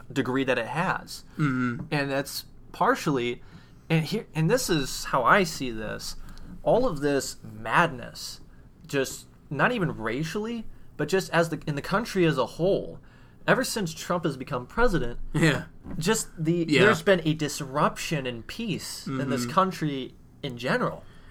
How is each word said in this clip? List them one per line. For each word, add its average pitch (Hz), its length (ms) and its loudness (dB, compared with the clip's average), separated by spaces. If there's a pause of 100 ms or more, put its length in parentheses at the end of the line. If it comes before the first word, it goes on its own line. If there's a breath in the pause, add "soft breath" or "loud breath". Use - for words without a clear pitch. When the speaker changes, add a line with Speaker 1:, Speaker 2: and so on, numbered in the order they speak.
(100)
Speaker 1:
degree 131 340 0
that 127 140 2
it 113 100 -2
has. - 560 -4 (140)
Speaker 2:
Mm-hmm. 127 420 0 (100)
Speaker 1:
And 139 200 0
that's - 360 -4 (260)
partially, 135 680 0 (480 loud breath)
and 160 160 4
here, 214 280 -4
and 156 160 2
this 254 200 2
is 143 360 0
how 131 180 2
I 185 180 8
see 139 280 -4
this, 107 460 -8 (460 loud breath)
all 220 240 4
of 156 140 -2
this 143 420 0
madness, 113 1000 -2 (460 soft breath)
just - 400 -2 (240)
not 165 220 2
even 170 260 0
racially, 160 680 -4 (320 soft breath)
but 151 120 -2
just 190 260 2
as 165 160 2
the, 156 160 -4
in 147 80 -2
the 139 80 -4
country 196 420 0
as 143 140 4
a 117 80 2
whole, 135 520 0 (500 soft breath)
ever 214 160 4
since 185 280 -4
Trump 175 320 -4
has 139 120 -2
become 127 300 -6
president, 180 520 2 (140)
Speaker 2:
Yeah. 147 320 4 (340)
Speaker 1:
just 185 300 0 (100)
the, 170 300 2
Speaker 2:
Yeah. 135 160 6
Speaker 1:
there's 160 180 6
been 190 220 6
a 151 100 2
disruption 147 920 -2
in 117 180 -6
peace - 640 -6
in 135 220 -2
this 123 140 0
Speaker 2:
Mm-hmm. 120 80 -2
Speaker 1:
country 156 640 0 (280)
in 123 140 -6
general. 156 460 -2 (280 soft breath)